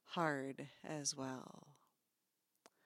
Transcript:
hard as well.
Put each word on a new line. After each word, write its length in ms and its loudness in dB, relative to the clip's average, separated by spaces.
hard 640 2
as 320 0
well. 520 -6